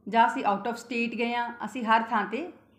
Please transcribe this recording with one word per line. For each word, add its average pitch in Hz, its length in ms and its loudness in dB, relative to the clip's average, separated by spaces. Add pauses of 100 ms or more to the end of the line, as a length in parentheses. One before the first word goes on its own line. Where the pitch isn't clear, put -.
ਜਾਂ 226 200 6
ਅਸੀਂ 240 160 -2
out 202 240 0
of 233 60 -2
state 233 440 -4
ਗਏ 233 180 -2
ਹਾਂ, 240 180 -4 (120)
ਅਸੀਂ 240 180 -8
ਹਰ 220 200 6
ਥਾਂ 226 220 0
'ਤੇ 269 260 -6 (280)